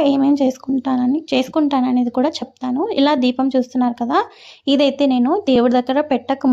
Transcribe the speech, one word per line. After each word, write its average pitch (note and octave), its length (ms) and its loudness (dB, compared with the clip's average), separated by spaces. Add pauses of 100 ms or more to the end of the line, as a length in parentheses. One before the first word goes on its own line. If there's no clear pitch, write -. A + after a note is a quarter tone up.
(100)
ఏమేం C#4 320 2
చేసుకుంటానని, C4 760 -2 (140)
చేసుకుంటాననేది B3+ 840 0
కూడా C#4 200 0
చెప్తాను. B3+ 440 -6 (180)
ఇలా C#4+ 120 4 (120)
దీపం B3+ 300 0
చూస్తున్నారు B3 480 -2
కదా, C#4 180 0 (540)
ఇదైతే C#4 400 2
నేను B3 180 2 (180)
దేవుడి B3 280 4
దగ్గర B3+ 220 0 (120)
పెట్టక C#4 400 -4